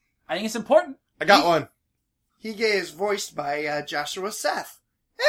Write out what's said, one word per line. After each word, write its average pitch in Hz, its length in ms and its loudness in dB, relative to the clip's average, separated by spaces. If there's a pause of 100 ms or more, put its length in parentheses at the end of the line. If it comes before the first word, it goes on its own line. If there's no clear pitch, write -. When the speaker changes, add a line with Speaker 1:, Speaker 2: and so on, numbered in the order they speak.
(280)
Speaker 1:
I 160 80 -6
think 202 100 -4
it's 220 100 -6
important. 277 420 2 (220)
Speaker 2:
I 156 60 -4
got 190 160 8
Speaker 3:
He 165 60 2
Speaker 2:
one. 156 200 2 (760)
Speaker 3:
Hige 214 160 -8
is 202 320 0
voiced 202 440 -4
by, 147 300 -4
uh, 147 200 -4
Joshua 160 460 -6
Seth. - 480 -6 (500)